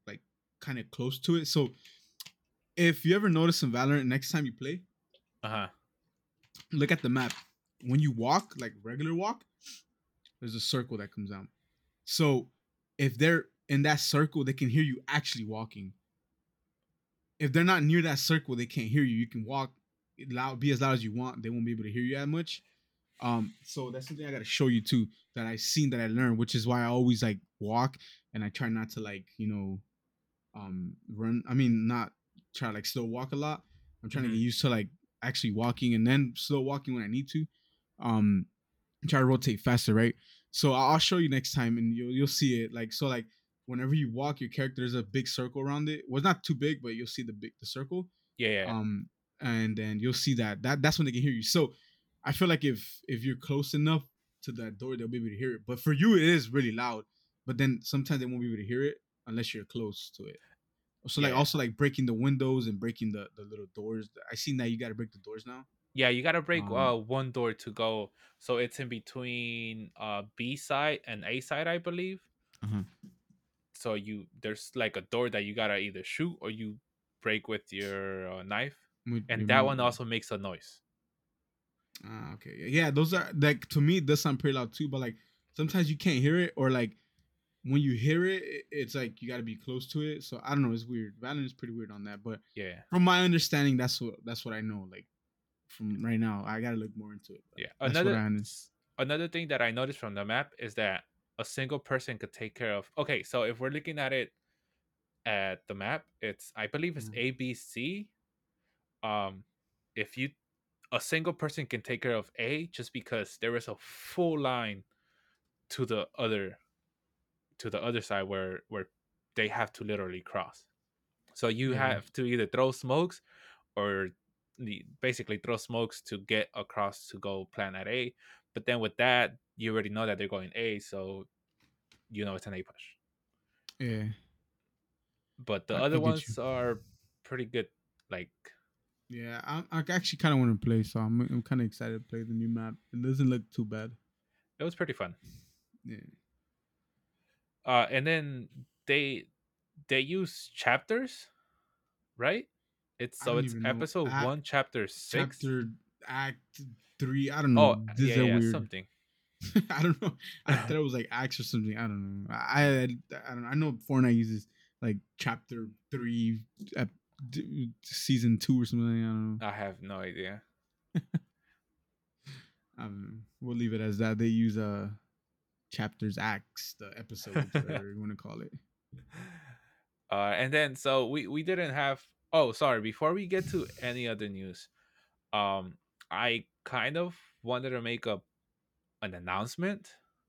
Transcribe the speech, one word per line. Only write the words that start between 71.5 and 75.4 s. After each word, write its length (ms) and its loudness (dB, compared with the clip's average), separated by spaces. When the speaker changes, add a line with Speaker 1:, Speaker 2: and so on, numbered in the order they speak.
Speaker 2:
I 120 0
believe. 420 -6
Speaker 1:
Uh-huh. 200 -2
Speaker 2:
So 220 -4
you, 320 -8
there's, 340 -8
like, 200 -2
a 60 -4
door 280 -2
that 140 0